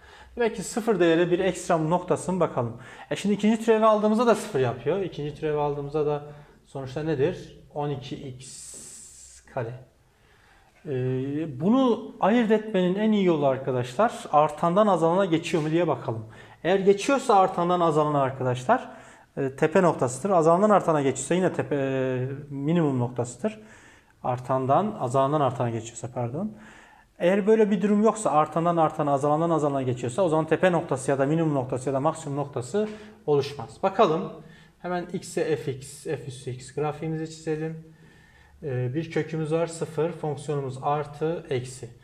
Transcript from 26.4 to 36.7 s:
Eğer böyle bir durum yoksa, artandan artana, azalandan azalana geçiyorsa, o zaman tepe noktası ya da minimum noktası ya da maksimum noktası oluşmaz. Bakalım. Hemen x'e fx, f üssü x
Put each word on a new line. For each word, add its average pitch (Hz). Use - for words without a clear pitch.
Eğer 190
böyle 220
bir 196
durum 208
yoksa, 220
artandan 160
artana, 151
azalandan 147
azalana 143
geçiyorsa, 123
o 180
zaman 156
tepe 170
noktası 147
ya 135
da 135
minimum 160
noktası 127
ya 135
da 135
maksimum 147
noktası 202
oluşmaz. 135
Bakalım. 190
Hemen 175
x'e 160
fx, -
f 151
üssü 127
x -